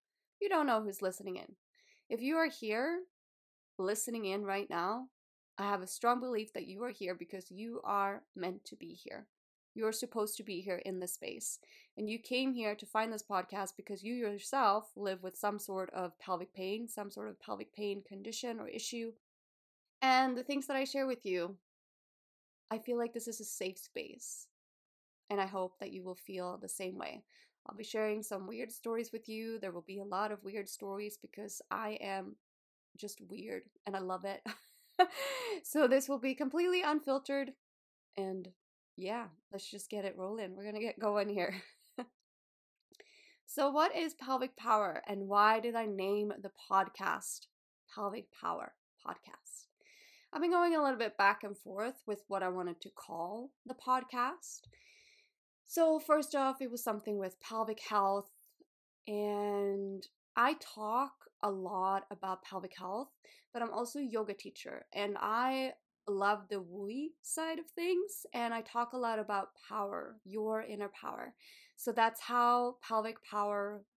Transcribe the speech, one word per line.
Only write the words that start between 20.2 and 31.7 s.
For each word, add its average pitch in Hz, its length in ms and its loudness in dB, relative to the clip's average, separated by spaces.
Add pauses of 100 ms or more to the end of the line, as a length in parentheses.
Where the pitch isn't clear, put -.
the 247 80 -2
things 277 240 0
that 269 120 2
I 269 60 2
share 269 220 0
with 247 200 -2
you, 185 300 0 (1120)
I 220 80 0
feel 240 180 0
like 233 160 0
this 233 160 -6
is 220 100 -6
a 214 60 -10
safe 196 320 -4
space. - 720 -10 (800)
And 202 140 0
I 190 40 2
hope 190 320 -2
that 202 140 -8
you 185 100 -10
will 185 140 -8
feel 180 400 -6
the 190 140 -10
same 185 260 -6
way. - 260 -8 (460)
I'll 202 80 -10
be 214 80 -10
sharing 214 380 0
some 196 240 -6
weird 226 260 -6
stories 226 400 -4
with 226 160 -10
you. 226 300 -6
There 196 140 -6
will 170 140 -8
be 190 120 -8
a 196 60 -6
lot 202 280 0
of 202 100 -8
weird 196 280 -6
stories 208 500 -6
because - 400 -12 (100)